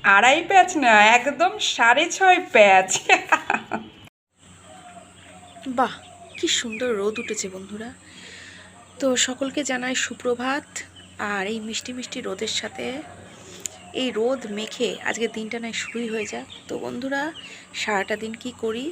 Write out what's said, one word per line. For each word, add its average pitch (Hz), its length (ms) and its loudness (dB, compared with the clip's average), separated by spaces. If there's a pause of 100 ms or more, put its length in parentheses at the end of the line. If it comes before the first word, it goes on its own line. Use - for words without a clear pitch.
আড়াই 233 400 6
প্যাচ 359 340 6
না, 247 160 6 (220)
একদম 269 360 2 (240)
সাড়ে 247 360 4
ছয় 359 280 6 (120)
প্যাচ। 190 380 8 (2750)
বাহ, 247 260 0 (440)
কি 339 100 -2
সুন্দর 233 480 -2
রোদ 208 240 -2
উঠেছে 214 300 -8
বন্ধুরা। 202 400 -14 (1080)
তো 277 180 0
সকলকে 262 480 -2
জানাই 254 320 -4
সুপ্রভাত। 247 720 -4 (520)
আর 202 280 -4
এই 226 120 -6
মিষ্টি 220 340 -8
মিষ্টি 247 280 -10
রোদের 202 380 -6
সাথে - 260 -8 (1080)
এই 262 180 -4
রোদ 240 300 -2 (100)
মেখে 214 380 -6 (160)
আজকে 220 220 -2
দিনটা 220 320 -8
নয় 226 220 -10
শুরুই 233 280 -8
হয়ে 214 220 -6
যাক। 240 160 -12 (180)
তো - 140 -10
বন্ধুরা, 254 420 -6 (520)
সারাটা 208 420 -2
দিন 220 180 -10
কি 247 180 -12 (120)
করি 226 280 -4